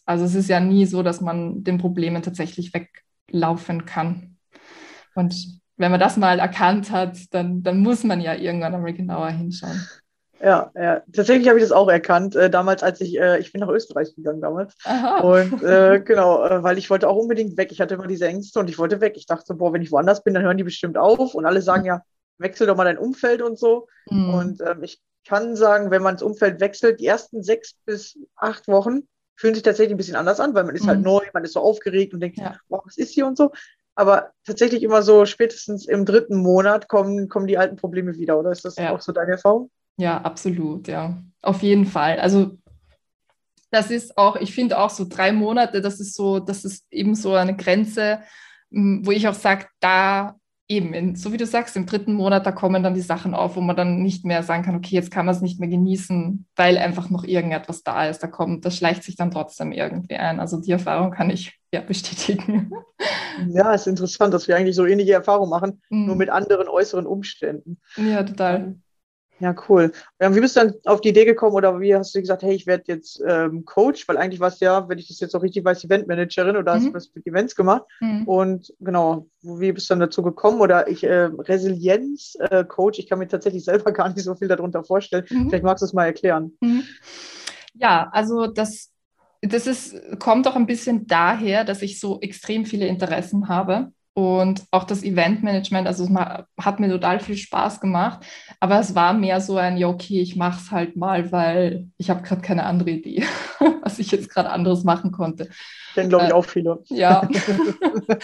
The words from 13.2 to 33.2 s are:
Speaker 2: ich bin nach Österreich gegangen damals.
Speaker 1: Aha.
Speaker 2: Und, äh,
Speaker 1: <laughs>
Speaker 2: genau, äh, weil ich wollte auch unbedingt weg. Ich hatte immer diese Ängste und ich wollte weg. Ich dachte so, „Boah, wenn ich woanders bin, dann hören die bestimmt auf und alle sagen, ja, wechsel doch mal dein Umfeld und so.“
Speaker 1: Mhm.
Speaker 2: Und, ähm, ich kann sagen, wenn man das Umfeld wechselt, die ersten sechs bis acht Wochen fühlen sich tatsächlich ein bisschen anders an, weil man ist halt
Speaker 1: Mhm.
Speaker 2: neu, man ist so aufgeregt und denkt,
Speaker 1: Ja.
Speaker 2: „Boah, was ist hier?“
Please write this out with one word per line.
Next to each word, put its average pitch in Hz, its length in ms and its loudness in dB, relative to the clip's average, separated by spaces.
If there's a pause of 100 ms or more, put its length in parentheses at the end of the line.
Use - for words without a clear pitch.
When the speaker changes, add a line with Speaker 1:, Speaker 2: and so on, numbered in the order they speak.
Speaker 2:
ich - 120 -8
bin 196 80 -8
nach 202 100 -4
Österreich - 460 -4
gegangen 156 260 -6
damals. 170 420 -6
Speaker 1:
Aha. 254 400 0
Speaker 2:
Und, 185 400 4
äh, 190 360 8
Speaker 1:
<laughs> 196 60 -12
Speaker 2:
genau, 180 400 4
äh, 180 180 2
weil 185 140 2
ich 190 120 -6
wollte 190 200 2
auch 196 80 2
unbedingt 226 400 -2
weg. 190 140 -2
Ich 202 100 -4
hatte 185 140 -4
immer 185 120 -10
diese 175 200 -2
Ängste 196 320 -6
und 185 100 0
ich 151 80 -10
wollte 170 240 -2
weg. 214 160 -2
Ich - 80 -20
dachte 165 220 -6
so, 180 80 -8
„Boah, 170 180 -2
wenn 175 80 -2
ich 156 100 -8
woanders 180 320 2
bin, 196 100 0
dann 185 100 0
hören 185 140 2
die 190 60 -2
bestimmt 170 340 -8
auf 240 380 2
und 160 100 -4
alle 185 160 2
sagen, 185 240 2
ja, 175 180 -4 (340)
wechsel 190 300 -2
doch 190 100 4
mal 185 80 4
dein 170 120 2
Umfeld 240 440 -2
und 233 180 -6
so.“ 233 280 2 (220)
Speaker 1:
Mhm. 190 240 0
Speaker 2:
Und, 180 280 -4
ähm, 170 220 -6
ich - 180 -16 (260)
kann 226 300 -2
sagen, 208 340 4
wenn 190 100 4
man 190 140 0
das - 80 -8
Umfeld 196 380 0
wechselt, 226 400 0
die 113 60 -4
ersten 220 360 -2
sechs 226 300 -4 (120)
bis 208 320 -10 (200)
acht - 320 -6
Wochen 214 320 2 (340)
fühlen 220 200 2
sich 214 80 -4
tatsächlich 214 300 4
ein 196 40 -4
bisschen 170 180 -6
anders 175 240 0
an, 277 140 0
weil 190 100 2
man 156 120 -6
ist 208 120 -2
halt 196 120 4
Speaker 1:
Mhm. 190 60 0
Speaker 2:
neu, 196 160 4 (120)
man 170 100 -4
ist 165 100 -8
so 180 60 -2
aufgeregt 196 540 0
und 175 80 -10
denkt, 175 160 -6
Speaker 1:
Ja. 190 180 -10 (140)
Speaker 2:
„Boah, 190 160 -6
was - 120 -20
ist - 140 -4
hier?“ 269 160 0